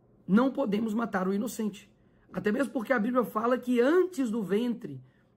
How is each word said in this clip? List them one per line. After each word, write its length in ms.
Não 240
podemos 420
matar 320
o 80
inocente. 560
Até 200
mesmo 200
porque 200
a 80
Bíblia 240
fala 340
que 220
antes 500
do 140
ventre 580